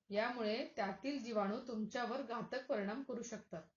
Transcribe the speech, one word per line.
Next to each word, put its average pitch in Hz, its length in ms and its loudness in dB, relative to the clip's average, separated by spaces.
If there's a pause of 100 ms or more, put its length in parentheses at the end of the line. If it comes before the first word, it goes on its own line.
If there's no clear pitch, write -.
(100)
यामुळे 226 680 2
त्यातील 233 460 0
जीवाणू 214 460 2
तुमच्यावर 233 540 0
घातक 240 460 -2
परिणाम 220 340 2
करू 226 200 -4
शकतात. 202 400 -8 (140)